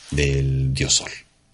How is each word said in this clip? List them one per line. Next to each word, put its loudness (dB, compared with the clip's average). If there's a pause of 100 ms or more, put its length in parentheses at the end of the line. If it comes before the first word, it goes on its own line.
(120)
del 2
dios 0
Sol. -2 (440)